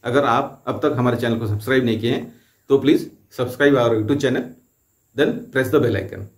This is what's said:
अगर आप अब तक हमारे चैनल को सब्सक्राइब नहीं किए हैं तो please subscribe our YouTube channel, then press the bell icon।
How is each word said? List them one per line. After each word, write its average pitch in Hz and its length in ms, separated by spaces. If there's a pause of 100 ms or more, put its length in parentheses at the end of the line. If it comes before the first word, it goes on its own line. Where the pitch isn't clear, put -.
अगर 131 220
आप 127 420
अब 110 120
तक 135 180
हमारे 123 200
चैनल 117 220
को 113 80
सब्सक्राइब 123 380
नहीं 113 140
किए 117 120
हैं 202 240 (340)
तो 135 80
please 139 260 (300)
subscribe 139 420
our 120 160
YouTube 113 280
channel, 127 240 (720)
then 156 140 (200)
press 131 200
the 147 120
bell 110 160
icon। - 280 (120)